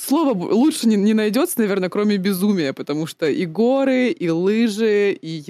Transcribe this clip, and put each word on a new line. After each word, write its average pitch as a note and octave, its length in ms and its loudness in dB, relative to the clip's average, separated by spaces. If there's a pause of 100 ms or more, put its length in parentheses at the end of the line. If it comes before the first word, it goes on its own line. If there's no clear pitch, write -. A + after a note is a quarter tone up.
слово C#4 340 0
б-, F3 180 -4
лучше A#3+ 340 2
не, A3 80 4
не G#3 180 2
найдётся, A3 460 0
наверное, G3 300 0
кроме G#3 260 0
безумия, F#3 560 0
потому D3 360 -4
что - 220 -6
и F3 160 0
горы, B3+ 680 2
и E3+ 180 -4
лыжи, G#3 840 0
и D#3+ 380 -8